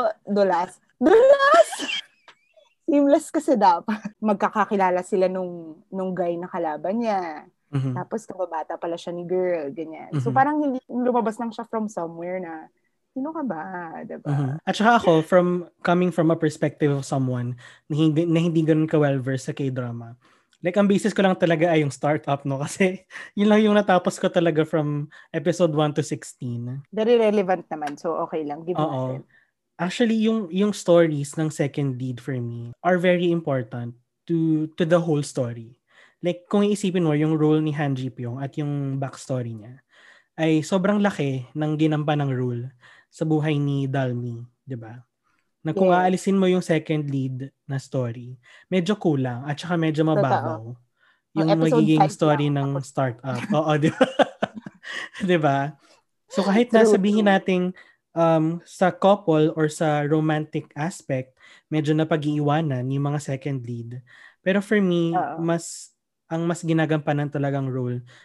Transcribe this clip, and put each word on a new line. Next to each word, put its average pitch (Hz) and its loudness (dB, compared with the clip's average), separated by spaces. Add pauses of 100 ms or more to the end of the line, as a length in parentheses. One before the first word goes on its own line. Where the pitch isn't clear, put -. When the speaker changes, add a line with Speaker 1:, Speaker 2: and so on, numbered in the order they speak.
(240)
Speaker 1:
dulas. 185 0 (240)
Dulas! 539 6 (100)
<laughs> - -6 (920)
Seamless 285 4
kasi 302 0
dapat. 202 2
Magkakakilala 202 0
sila 185 2
nung, 175 -10
nung 190 -6
guy 175 -2
na 175 -10
kalaban 170 -4
niya. 185 -4 (240)
Speaker 2:
Mhm. 131 -2
Speaker 1:
Tapos 214 -8
kababata 165 -6
pala 170 -6
siya 175 -10
ni 175 -8
girl, 175 -2
ganyan. 156 -12
So, 127 -2
Speaker 2:
Mhm. 254 0
Speaker 1:
parang 294 2
hindi, 269 -2
lumabas 240 0
lang 233 -8
siya 233 -8
from 220 -4
somewhere 175 -8
na, 165 -12 (480)
"Sino 269 -6
ka 320 -6
ba?" 160 -8 (400)
Diba? 156 -14
Speaker 2:
Mhm. 143 -2
At 185 -2
saka 214 4
ako, 160 4
from, 180 4 (320)
coming 180 2
from 165 2
a - -
perspective 151 -2
of 139 -4
someone 123 -2 (320)
na 151 -4
hindi, 156 2
na 165 2
hindi 165 0
ganun 156 2
ka-well-versed 135 0
sa 147 -6
K-drama, 120 -8 (400)
like, 180 -4
ang 202 4
basis 196 2
ko 202 4
lang 185 2
talaga 170 2
ay 156 4
yung 131 -6
startup, 143 -2
no? 135 -4
<laughs> 143 -4
Kasi 185 -2 (320)
yun 202 4
lang 214 6
yung 208 4
natapos 190 2
ko 190 0
talaga 165 2
from 147 -2 (240)
episode 165 0
one 151 0
to 156 0
sixteen. 123 -10
Speaker 1:
Very 220 2
relevant 202 2
naman. 151 -8
So, 160 -6
okay 160 -6
lang. 147 -10
Give 180 -4
Speaker 2:
Oo. 131 -4
Speaker 1:
natin. - -16 (500)
Speaker 2:
Actually, 220 0
yung, 220 0
yung 202 0
stories 165 2
ng 156 0
second 139 -4
lead 127 -8
for 139 -8
me 120 -8 (160)
are 180 2
very 175 2
important 127 -4 (340)
to, 160 0 (100)
to 185 0
the 165 4
whole 151 0
story. 117 -6 (480)
Like, 262 -4
kung 202 2
iisipin 196 0
mo, 156 2
yung 156 2
role 156 4
ni 151 -2
Han 143 -2
Ji 127 -8
Pyong 120 -8
at 139 -8
yung 139 -4
backstory 127 -8
niya 120 -20 (560)
ay 160 2
sobrang 202 0
laki 139 -2
ng 151 -2 (100)
ginampan 151 2
ng 139 -2
role 123 -4 (400)
sa - -6
buhay 156 0
ni 139 -2
Dalmi, 123 -4 (240)
di 127 -12
ba? 123 -16 (640)
Na 156 -2
kung 190 4
Speaker 1:
Yes. 175 4
Speaker 2:
aalisin 185 0
mo 190 2
yung 180 2
second 156 -2
lead 135 -6 (160)
na 135 -6
story, 123 -8 (320)
medyo 185 0
kulang 131 -2
at 139 -6
saka 170 -2
medyo 156 2
Speaker 1:
Totoo. 156 2
Speaker 2:
mababaw 156 0
Speaker 1:
Ang 123 -14 (560)
Speaker 2:
yung 160 2
Speaker 1:
episode 160 4
Speaker 2:
magiging 156 4
Speaker 1:
five 147 0
Speaker 2:
story 147 2
Speaker 1:
lang. - -
Speaker 2:
ng 139 0
Speaker 1:
Tapos 135 -6
Speaker 2:
startup. 127 -4
<laughs> 151 0
Oo, 156 2 (100)
di 160 2
ba? - 2
<laughs> - -4
Di 180 4
ba? 143 2 (720)
So, 190 -2
kahit 220 4
Speaker 1:
True, 233 4
Speaker 2:
nasabihin 208 4
Speaker 1:
true. 196 6
Speaker 2:
nating, 190 2 (480)
um, 165 2
sa - 0
couple 165 4
or 156 2
sa 151 0
romantic 151 -2
aspect, 143 -6 (320)
medyo 156 0
napag-iiwanan 151 0
yung 139 -2
mga 147 -2
second 135 -6
lead. 117 -12 (400)
Pero 190 0
for 208 0
me, 175 2
Speaker 1:
Oo. 160 -2
Speaker 2:
mas, 165 -4 (320)
ang 165 -4
mas 170 -2
ginagampanan 156 0
talagang 139 -4
role 123 -4 (260)